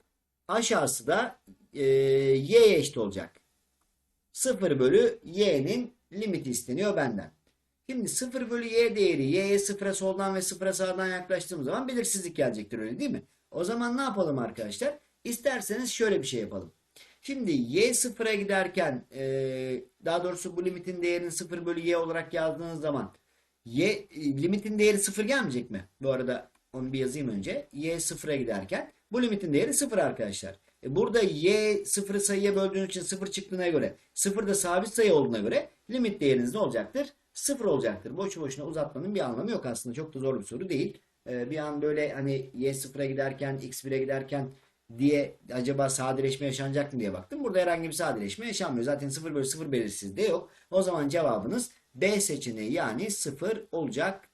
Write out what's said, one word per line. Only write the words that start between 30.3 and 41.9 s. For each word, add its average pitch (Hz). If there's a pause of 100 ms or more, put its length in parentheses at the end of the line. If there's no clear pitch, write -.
E, 135
burada 226
y 202
sıfırı 196
sayıya 196
böldüğünüz 190
için 185
sıfır 190
çıktığına 185
göre, 147 (180)
sıfır 196
da 196
sabit 185
sayı 208
olduğuna 117
göre 247 (200)
limit 226
değeriniz 123
ne 214
olacaktır? 147 (200)
Sıfır 247
olacaktır. 120
Boşu 190
boşuna 147
uzatmanın 160
bir 185
anlamı 151
yok 196
aslında. 117
Çok 156
da 131
zor 131
bir 101
soru 175
değil. 151 (320)
E, 123
bir 156
an 147
böyle 151